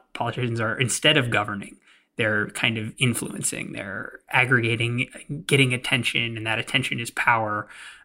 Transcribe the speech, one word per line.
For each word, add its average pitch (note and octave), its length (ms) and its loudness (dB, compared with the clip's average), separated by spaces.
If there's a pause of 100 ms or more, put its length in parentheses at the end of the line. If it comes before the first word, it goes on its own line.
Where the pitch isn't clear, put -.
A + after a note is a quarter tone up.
(120)
politicians A#2 480 -4
are, A2 180 -2
instead D3+ 380 4
of B2 140 2
governing, G#2 460 -2 (400)
they're G#2+ 340 0
kind A2+ 280 0
of G#2+ 200 -6
influencing, - 720 -2
they're G2 480 -10 (100)
aggregating, B2 1160 0
getting C3+ 260 6
attention, A#2+ 640 0
and A2 100 -6
that A2 120 0
attention B2+ 420 -2
is A2+ 100 -6
power, G#2+ 580 2 (360)